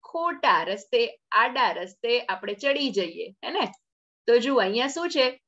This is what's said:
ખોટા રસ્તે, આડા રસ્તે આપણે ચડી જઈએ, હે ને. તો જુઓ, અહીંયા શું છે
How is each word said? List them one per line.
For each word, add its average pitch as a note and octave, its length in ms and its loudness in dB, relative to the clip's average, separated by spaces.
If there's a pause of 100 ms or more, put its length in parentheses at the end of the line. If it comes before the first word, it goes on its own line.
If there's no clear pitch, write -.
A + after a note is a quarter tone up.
ખોટા A3+ 600 0
રસ્તે, G#3 560 -2 (140)
આડા A#3+ 400 2
રસ્તે G#3+ 480 -2
આપણે G3+ 340 -6
ચડી C#4 360 0
જઈએ, F3+ 400 -4 (140)
હે A#3 60 -6
ને. E4+ 220 -2 (540)
તો A#3 120 6
જુઓ, B3 220 2
અહીંયા G#3+ 260 0
શું E4+ 240 -4
છે C4 200 2 (180)